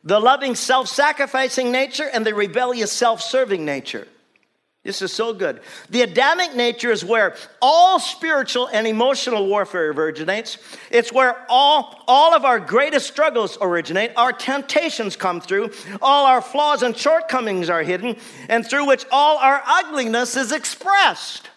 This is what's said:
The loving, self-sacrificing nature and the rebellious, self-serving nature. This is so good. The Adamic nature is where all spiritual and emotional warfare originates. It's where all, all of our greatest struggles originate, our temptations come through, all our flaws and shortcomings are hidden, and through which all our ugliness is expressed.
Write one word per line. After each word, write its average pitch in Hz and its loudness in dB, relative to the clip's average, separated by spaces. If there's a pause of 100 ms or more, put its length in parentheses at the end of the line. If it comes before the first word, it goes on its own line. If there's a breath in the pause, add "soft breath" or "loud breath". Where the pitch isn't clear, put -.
The 190 2
loving, 262 2
self-sacrificing 262 -2
nature 269 -4
and 220 -2
the 214 -2
rebellious, 214 -2
self-serving 226 -2
nature. 131 -8 (760)
This 196 -8
is 190 -6
so 226 -4
good. 170 -6 (280 loud breath)
The 240 0
Adamic 285 2
nature 240 -2
is 185 -2
where 202 0 (240 loud breath)
all 339 6
spiritual 269 -2
and 220 -2
emotional 226 0
warfare 185 0
originates. 156 -4 (320 loud breath)
It's 233 2
where 247 2
all, 277 2
all 302 6
of 277 2
our 240 2
greatest 254 0
struggles 247 -2
originate, 180 -2
our 240 2
temptations 277 -4
come 175 -4
through, 208 -4 (320 loud breath)
all 277 4
our 254 6
flaws 294 0
and 233 0
shortcomings 240 -2
are 170 0
hidden, 185 -4 (300 loud breath)
and 226 0
through 277 -2
which 269 2
all 294 4
our 269 2
ugliness 254 0
is 254 -2
expressed. - -2